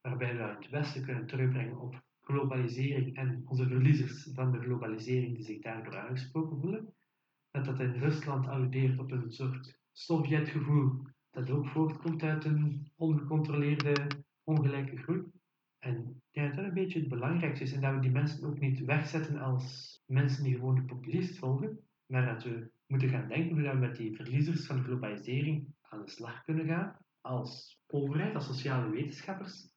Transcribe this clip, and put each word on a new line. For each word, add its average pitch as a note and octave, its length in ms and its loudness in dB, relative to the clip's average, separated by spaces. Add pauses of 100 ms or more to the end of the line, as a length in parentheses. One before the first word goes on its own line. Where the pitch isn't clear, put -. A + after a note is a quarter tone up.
waarbij B2+ 360 -2
we A2+ 60 -4
het G#2 260 -8
Westen C#3+ 360 -4
kunnen A#2+ 220 -4
terugbrengen C3 520 0
op - 240 -10 (180)
globalisering C3 960 0
en C3 280 -2
onze C3 220 0
verliezers B2+ 680 4
van B2+ 180 2
de A#2 80 0
globalisering A#2+ 760 0
die G#2+ 100 -8
zich G#2+ 160 -8
daardoor A2 380 -8
aangesproken C3+ 600 -4
voelen, G3 340 -4 (560)
dat C3+ 140 -2
dat B2+ 160 -2
in B2+ 120 0
Rusland C#3 540 0
alludeert C3 520 2
op C3 120 -4
een B2 200 -2
soort - 480 -6 (140)
Sovjetgevoel D3 1120 2 (240)
dat C3 200 -4
ook C#3 160 2
voortkomt D#3 560 0
uit D#3 220 0
een D3+ 520 2
ongecontroleerde, D3 1080 2 (380)
ongelijke C#3 520 2
groei. F3 260 0 (560)
En A#2+ 200 -2
ik - 340 -10
denk D3 140 0
dat C#3+ 100 -2
dat G3 80 -2
een F#3+ 100 -4
beetje F#3 240 0
het C#3+ 100 0
belangrijkste C#3 560 0
is C3 80 -2
en C#3 80 -2
dat C3+ 140 2
we C3+ 60 2
die C3 100 4
mensen D3 380 2
ook D3 100 -4
niet C3 260 0
wegzetten D3+ 540 0
als - 580 -4 (100)
mensen C3+ 380 2
die C3 100 2
gewoon B2+ 200 0
de C3 100 2
populist - 540 -4
volgen, C#3 400 -2 (300)
maar B2+ 180 2
dat A2 180 -4
we A#2 260 -6 (160)
moeten C3 220 2
gaan B2+ 200 0
denken E3 260 0
hoe D3+ 80 4
dat C#3 100 2
we C3 60 2
met B2 180 2
die A2 200 -4
verliezers C#3+ 500 0
van C3+ 100 -2
de B2+ 60 2
globalisering B2+ 1000 -2
aan G#2+ 240 -14
de - 60 -16
slag A#2+ 340 -12
kunnen D#3 220 0
gaan F3+ 300 -2 (240)
als - 680 -8
overheid, D3 480 0
als C#3+ 120 -4
sociale B2+ 440 -2
wetenschappers. - 880 -6